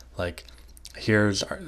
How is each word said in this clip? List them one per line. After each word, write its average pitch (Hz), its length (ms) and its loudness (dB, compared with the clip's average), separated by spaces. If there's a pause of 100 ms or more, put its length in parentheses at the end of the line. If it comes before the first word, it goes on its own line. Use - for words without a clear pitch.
(160)
like, - 280 -4 (520)
here's 104 480 4
our, - 240 -8